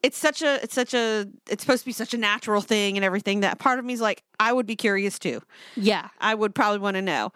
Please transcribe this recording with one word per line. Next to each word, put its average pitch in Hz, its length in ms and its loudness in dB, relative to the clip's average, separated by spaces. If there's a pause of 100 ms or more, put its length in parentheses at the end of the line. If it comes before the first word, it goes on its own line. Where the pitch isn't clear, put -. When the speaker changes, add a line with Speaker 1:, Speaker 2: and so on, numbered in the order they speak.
Speaker 1:
it's 262 140 2
such 302 240 0
a, 285 220 2
it's 233 100 -10
such 247 220 -2
a, 220 320 0 (220)
it's 214 120 -4
supposed 254 220 2
to - 20 -14
be 254 60 -8
such 226 220 -8
a 240 40 -4
natural 208 440 0
thing 202 360 0
and 196 80 2
everything 202 360 0
that 185 180 0
part 254 180 2
of 247 80 -6
me 247 80 -4
is 233 80 -4
like, 214 220 0 (160)
I 220 120 2
would 247 140 2
be 214 100 -6
curious 196 440 0
too. 127 220 -6 (340)
Speaker 2:
Yeah. 202 340 2 (100)
Speaker 1:
I 220 140 2
would 214 220 0
probably 208 240 2
wanna 196 240 -2
know. 139 320 0